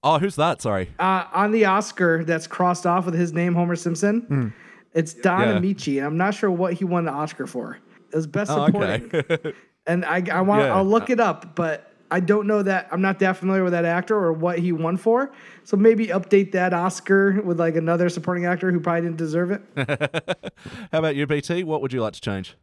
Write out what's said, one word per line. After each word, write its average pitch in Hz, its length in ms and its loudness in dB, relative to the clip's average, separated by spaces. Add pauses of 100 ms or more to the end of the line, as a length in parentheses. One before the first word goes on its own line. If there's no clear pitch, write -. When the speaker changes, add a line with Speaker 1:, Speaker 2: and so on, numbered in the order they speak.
Speaker 1:
Oh, 151 140 4
who's 190 160 -2
that? 156 260 0
Sorry. 98 280 -2 (100)
Speaker 2:
Uh, 185 240 0 (100)
on 202 200 2
the 220 100 4
Oscar 185 640 2
that's 160 200 -2
crossed 180 400 0
off 175 200 2
with 175 100 -4
his 170 160 0
name, 170 240 0
Homer 175 220 0
Simpson. 202 520 0
Speaker 3:
Mm. 127 240 0 (400)
Speaker 2:
It's 160 200 -2
Don 190 340 0
Speaker 1:
Yeah. - 120 2
Speaker 2:
Ameche. 151 460 -2
I'm 151 120 -2
not 190 160 0
sure 202 180 0
what 180 220 0
he 185 100 -4
won 175 220 0
the 151 60 -4
Oscar 143 360 -6
for. - 320 -10 (320)
It - 60 -6
was 160 100 -2
best 196 240 -2
Speaker 1:
Oh, 147 120 0
okay. 127 460 0
Speaker 2:
supporting. 156 480 -2
Speaker 1:
<laughs> - 60 -20 (240)
Speaker 2:
And 175 180 0
I, 175 160 0 (100)
I 170 100 0
want, 202 220 4
Speaker 1:
Yeah. 135 120 2
Speaker 2:
I'll 190 100 4
look 208 240 2
it 240 120 2
up, 170 340 -2
but 165 340 -4 (220)
I 175 100 2
don't 202 260 0
know 208 160 2
that, 190 280 -2
I'm 175 100 -2
not 190 180 0
that 185 180 2
familiar 190 260 0
with 180 100 0
that 170 120 0
actor 175 300 0
or 180 180 2
what 170 260 -2
he 175 140 0
won 165 240 -2
for. 240 340 0 (340)
So - 120 -2
maybe 220 300 6
update 190 460 2
that 180 200 2
Oscar 196 680 2
with, 175 180 -2
like, 165 180 2
another 170 320 2
supporting 175 360 -4
actor 180 260 0
who 180 100 2
probably 170 200 0
didn't 170 160 -4
deserve 165 340 -2
it. 202 100 -4 (140)
Speaker 1:
<laughs> 147 800 -4 (380)
How 160 80 0
about 156 180 0
you, 143 100 -2
B 147 140 0
T? 175 240 -4
What 156 160 -4
would 131 120 -4
you 127 80 -2
like 107 120 -4
to - 80 -18
change? 95 420 -6